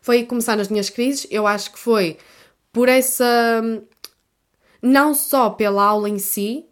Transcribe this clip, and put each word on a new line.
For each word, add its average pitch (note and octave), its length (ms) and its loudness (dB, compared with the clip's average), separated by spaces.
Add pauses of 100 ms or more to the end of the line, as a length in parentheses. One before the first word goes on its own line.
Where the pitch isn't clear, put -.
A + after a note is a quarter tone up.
foi A#3+ 160 2
aí A#3+ 60 2
que A#3+ 60 -12
começaram A3+ 320 -2
as G3 60 -2
minhas G3+ 220 -2
crises, C4+ 420 -4
eu G#3+ 160 -2
acho G3+ 240 -4
que - 80 -20
foi G3+ 380 0 (540)
por B3 180 2
essa, A#3+ 720 2 (1200)
não C#4 340 4
só C4 340 0
pela G3+ 340 0
aula G#3 260 2
em G#3 100 -4
si G#3+ 520 -6